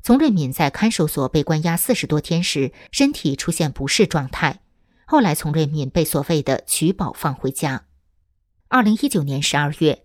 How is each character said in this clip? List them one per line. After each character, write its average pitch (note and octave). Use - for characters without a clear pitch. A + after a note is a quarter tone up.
丛 B3
瑞 D4+
敏 D3
在 C#3+
看 -
守 F#3+
所 C3+
被 D3+
关 D#3+
押 E3+
四 -
十 -
多 D3+
天 E3+
时， C#3+
身 C#4
体 C#3
出 -
现 D3+
不 C3+
适 -
状 C#3
态。 -
后 D4+
来 F3
丛 D3+
瑞 D#3
敏 C#3+
被 E3+
所 D3
谓 D#3+
的 C3+
取 -
保 F3+
放 C#3+
回 C3+
家。 C#3
二 B3+
零 G#3+
一 C#4+
九 E3
年 C#3
十 -
二 D3
月， D3+